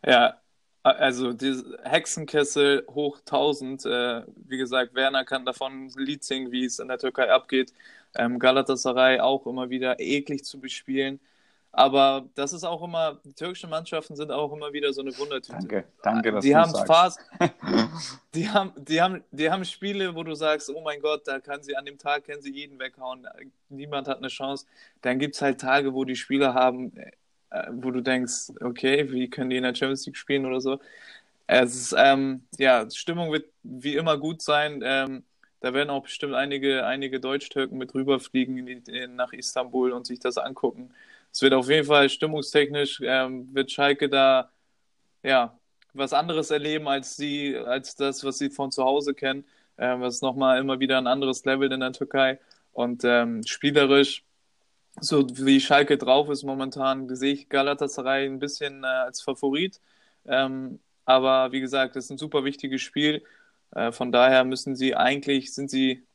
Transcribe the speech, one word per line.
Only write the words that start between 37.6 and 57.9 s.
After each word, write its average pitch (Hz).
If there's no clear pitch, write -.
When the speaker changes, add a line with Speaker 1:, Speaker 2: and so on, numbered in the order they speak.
Speaker 1:
mit 127
rüberfliegen 131
in 123
die, 120
in, 123
nach 127
Istanbul 127
und 123
sich 123
das 123
angucken. 127
Es -
wird 135
auf 127
jeden 151
Fall 143
stimmungstechnisch, 147
ähm, 131
wird 135
Schalke 143
da, 135
ja, 127
was 135
anderes 165
erleben 151
als 139
sie, 143
als 123
das, 139
was 135
sie 139
von 139
zu 135
Hause 143
kennen. 135
Ähm, 123
das 123
ist -
nochmal 131
immer 135
wieder 131
ein 127
anderes 131
Level 135
in 131
der 127
Türkei. 135
Und, 120
ähm, 120
spielerisch, 143
so 143
wie 135
Schalke 143
drauf 143
ist 139
momentan, 135
sehe 135
ich 139
Galatasaray 139